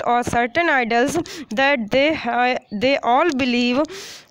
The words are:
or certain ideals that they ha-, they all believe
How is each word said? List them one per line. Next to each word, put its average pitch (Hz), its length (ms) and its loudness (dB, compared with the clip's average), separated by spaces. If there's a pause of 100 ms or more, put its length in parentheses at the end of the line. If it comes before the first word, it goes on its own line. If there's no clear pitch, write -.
or 240 200 0
certain 247 400 0
ideals 262 540 0 (300)
that 269 240 2
they 269 380 2
ha-, 240 680 -2
they 269 120 2 (120)
all 285 280 2
believe 247 500 0 (460)